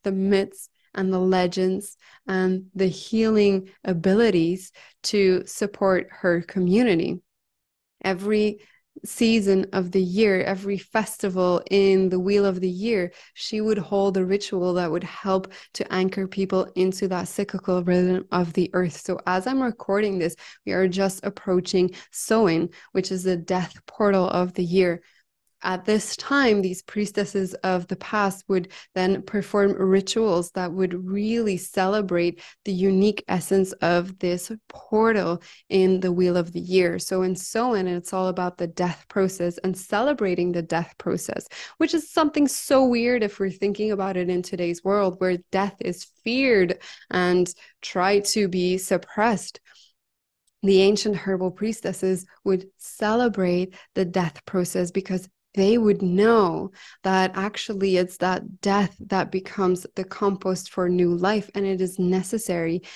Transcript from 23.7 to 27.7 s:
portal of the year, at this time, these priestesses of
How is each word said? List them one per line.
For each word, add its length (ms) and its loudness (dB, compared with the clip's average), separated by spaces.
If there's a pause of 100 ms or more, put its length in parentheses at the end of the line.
portal 420 2
of 260 -2
the 100 -2
year, 380 2 (600)
at 220 -4
this 320 0
time, 460 2
these 200 -4
priestesses 720 -4
of 320 -2